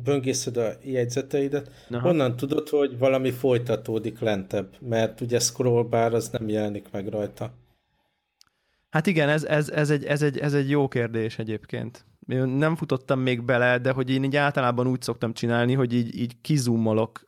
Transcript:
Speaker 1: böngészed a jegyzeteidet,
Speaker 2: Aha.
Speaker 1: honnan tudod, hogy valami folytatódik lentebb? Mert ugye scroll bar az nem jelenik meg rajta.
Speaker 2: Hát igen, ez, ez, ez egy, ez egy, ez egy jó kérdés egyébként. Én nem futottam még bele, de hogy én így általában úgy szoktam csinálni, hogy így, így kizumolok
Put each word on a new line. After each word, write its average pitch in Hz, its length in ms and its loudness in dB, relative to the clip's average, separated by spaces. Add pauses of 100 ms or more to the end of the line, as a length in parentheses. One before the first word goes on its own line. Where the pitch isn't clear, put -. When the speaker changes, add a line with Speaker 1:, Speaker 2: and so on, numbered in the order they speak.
Speaker 1:
böngészed 131 540 0
a 113 120 0 (140)
jegyzeteidet, 135 880 -2 (180)
Speaker 2:
Aha. 120 180 -4
Speaker 1:
honnan 135 280 4
tudod, - 340 -4
hogy 139 280 2
valami 131 340 4
folytatódik 117 880 0
lentebb? 101 600 -2
Mert 113 420 -2
ugye 120 180 0
scroll 120 440 2
bar 117 300 2
az 117 160 -2
nem 113 200 -4
jelenik 104 420 -2
meg 101 160 -6
rajta. 107 460 -6 (1400)
Speaker 2:
Hát 156 180 0
igen, 156 220 4
ez, 151 140 2
ez, 151 260 0
ez 147 200 0
egy, 147 160 2
ez 143 160 0
egy, 143 160 0
ez 143 160 -2
egy 139 160 2
jó 143 180 2
kérdés 113 520 -2
egyébként. 117 640 -8 (220)
Én 127 200 0
nem 151 280 2
futottam 139 440 -2
még 127 260 0
bele, 123 320 2
de 127 140 0
hogy 131 180 -2
én 131 140 0
így 139 120 -2
általában 127 520 2
úgy 127 140 0
szoktam 113 320 -4
csinálni, 120 400 2
hogy 127 200 0
így, 117 260 -2
így 120 220 -6
kizumolok 113 880 0